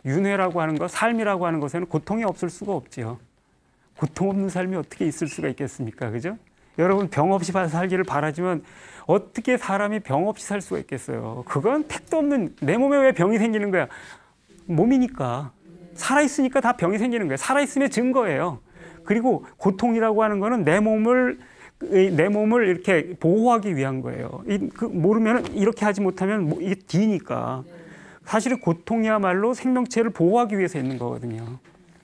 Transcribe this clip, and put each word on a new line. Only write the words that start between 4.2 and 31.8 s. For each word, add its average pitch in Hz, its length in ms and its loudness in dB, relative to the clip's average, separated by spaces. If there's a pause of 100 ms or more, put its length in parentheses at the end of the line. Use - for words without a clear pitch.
없는 196 180 -2
삶이 185 280 -4
어떻게 170 300 -6
있을 156 200 -4
수가 151 220 -6
있겠습니까? 123 600 -6
그죠? 143 280 -6 (400)
여러분, 190 320 2
병 156 220 2
없이 190 180 0
바-, 185 160 0
살기를 180 380 0
바라지만 156 580 -2 (440)
어떻게 208 500 0
사람이 208 440 -2
병 170 280 0
없이 - 180 -8
살 202 140 -4
수가 180 200 -6
있겠어요? 120 680 -8
그건 233 400 0
택도 - 300 -4
없는, 285 420 0
내 156 160 2
몸에 277 220 2
왜 262 140 6
병이 202 260 2
생기는 214 340 0
거야? 165 160 0 (800)
몸이니까. 160 840 0 (440)
살아있으니까 269 640 2
다 240 160 2
병이 190 220 0
생기는 233 280 0
거예요. 135 100 0
살아있음의 269 540 0
증거예요. 214 680 0 (440)
그리고 220 400 2 (120)
고통이라고 220 680 2
하는 208 160 2
거는 214 240 0
내 156 160 4
몸을, 220 640 2 (420)
이, 190 320 4
내 156 140 4
몸을 214 400 2
이렇게 180 500 0
보호하기 214 560 2
위한 135 260 -2
거예요. 123 480 -10
이, 202 200 -2
그, - 160 -6
모르면은, 220 720 2
이렇게 214 300 0
하지 202 160 0
못하면 190 480 0
뭐, 156 120 -2
이게 185 160 -2
뒤니까. 131 880 -2 (600)
사실은 226 360 0
고통이야말로 214 960 0
생명체를 240 560 0
보호하기 208 480 2
위해서 175 200 0
있는 131 200 -4
거거든요. 120 600 -6 (460)